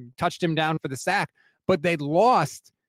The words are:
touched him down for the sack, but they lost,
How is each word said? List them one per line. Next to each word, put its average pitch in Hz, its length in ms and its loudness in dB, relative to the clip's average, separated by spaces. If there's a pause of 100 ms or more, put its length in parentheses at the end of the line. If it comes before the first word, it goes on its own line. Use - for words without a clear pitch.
(160)
touched - 260 -2
him 165 120 0
down 156 240 0
for 151 100 -8
the 131 80 -8
sack, 185 320 -2 (380)
but 180 160 2
they 170 160 0
lost, 170 720 2 (180)